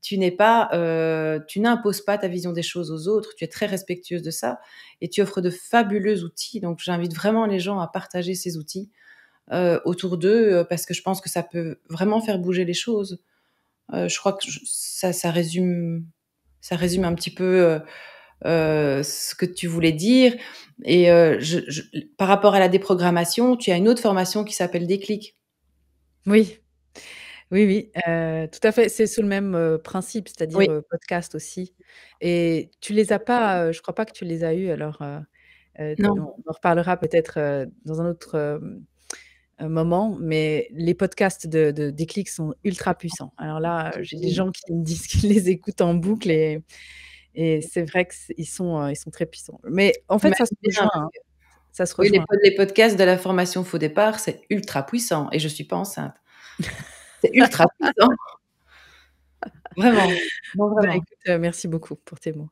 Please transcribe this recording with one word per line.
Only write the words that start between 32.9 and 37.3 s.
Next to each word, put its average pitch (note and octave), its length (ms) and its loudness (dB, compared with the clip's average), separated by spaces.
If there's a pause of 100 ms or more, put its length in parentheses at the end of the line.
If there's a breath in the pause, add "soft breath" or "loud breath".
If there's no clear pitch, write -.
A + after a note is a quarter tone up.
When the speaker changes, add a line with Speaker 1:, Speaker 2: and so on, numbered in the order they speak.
Speaker 2:
les G#3+ 200 4
as G3+ 60 2
pas, G#3 460 0
euh, E3 80 0
je E3 100 -10
crois - 140 -10
pas A3 100 -2
que A3 60 -20
tu - 120 -14
les E3 200 -4
as D#3+ 100 0
eus, F#3 160 -2
alors, D3+ 320 -6
euh, C#3+ 160 -10 (600 soft breath)
euh, D3+ 180 -6
Speaker 1:
Non. G3+ 160 2 (320)
Speaker 2:
on - 20 -16
en D#3+ 40 -8
reparlera F3 440 0
peut-être, D#3+ 420 -2